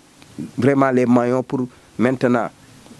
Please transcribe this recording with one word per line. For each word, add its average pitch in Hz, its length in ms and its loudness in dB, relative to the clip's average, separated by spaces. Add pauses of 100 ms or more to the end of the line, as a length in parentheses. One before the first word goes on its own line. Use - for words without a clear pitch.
(560)
vraiment 135 360 2
les 123 140 2
maillons 123 360 2
pour 127 240 -6 (320)
maintenant 123 500 0 (520)